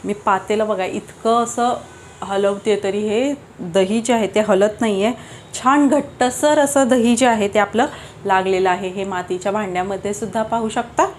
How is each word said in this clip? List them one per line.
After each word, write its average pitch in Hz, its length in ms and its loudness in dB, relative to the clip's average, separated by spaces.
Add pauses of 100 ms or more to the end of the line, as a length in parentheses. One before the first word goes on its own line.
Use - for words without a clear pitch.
मी 196 100 -4
पातेलं 208 540 -2
बघा 190 180 -2
इतकं 226 580 -2
असं 240 300 -2 (500)
हलवते 196 600 0
तरी 196 160 -2
हे 220 340 0 (260)
दही 190 420 0
जे 240 120 0
आहे 220 140 0
ते 208 120 0
हलत 208 420 2
नाही 202 220 0
आहे. 233 100 0 (400)
छान 285 340 4
घट्टसर 294 720 2
असं 277 280 2
दही 240 280 4
जे 247 120 2
आहे 214 200 2
ते 208 120 0
आपलं 208 260 2 (400)
लागलेलं 190 440 2
आहे. 185 180 -2
हे 190 160 -6
मातीच्या 180 480 -4
भांड्यामध्ये 196 640 -4
सुद्धा 220 300 -6
पाहू 220 260 -4
शकता. 233 340 -2 (160)